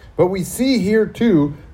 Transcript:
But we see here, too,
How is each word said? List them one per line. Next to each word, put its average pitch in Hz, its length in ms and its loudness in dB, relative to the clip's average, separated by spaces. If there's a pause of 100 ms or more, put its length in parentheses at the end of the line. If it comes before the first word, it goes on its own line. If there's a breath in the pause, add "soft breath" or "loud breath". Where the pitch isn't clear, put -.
(180 soft breath)
But 180 100 4
we 190 160 -4
see 262 360 -2
here, 208 260 0
too, 160 480 0 (200 loud breath)